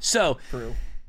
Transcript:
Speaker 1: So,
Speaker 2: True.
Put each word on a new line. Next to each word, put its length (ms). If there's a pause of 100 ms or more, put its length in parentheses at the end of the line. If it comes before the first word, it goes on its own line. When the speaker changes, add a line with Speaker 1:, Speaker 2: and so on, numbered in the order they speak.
Speaker 1:
So, 380 (120)
Speaker 2:
True. 240 (340)